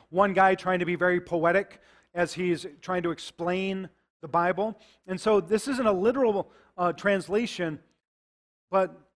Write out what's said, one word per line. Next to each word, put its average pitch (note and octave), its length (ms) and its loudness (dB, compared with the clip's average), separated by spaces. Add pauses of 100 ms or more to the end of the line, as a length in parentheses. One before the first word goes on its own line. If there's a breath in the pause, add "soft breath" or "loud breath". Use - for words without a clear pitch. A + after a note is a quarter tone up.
(100)
one G3 220 2
guy F#3+ 220 6
trying F#3 260 0
to F3+ 40 -2
be F3 120 0
very F3 240 2
poetic F3 600 0 (340 soft breath)
as F3 200 -2
he's F3 320 -2 (140)
trying F3+ 240 -4
to E3+ 60 -2
explain F#3 800 -6 (320)
the D#3 80 -14
Bible. F3+ 500 0 (280 soft breath)
And F#3 140 -6
so G#3+ 200 4
this G3+ 280 -2
isn't B3+ 180 -2
a G#3+ 60 4
literal, G#3+ 600 0 (240 soft breath)
uh, F3 160 0
translation, F#3 880 -2 (920)
but F#3+ 300 0 (160)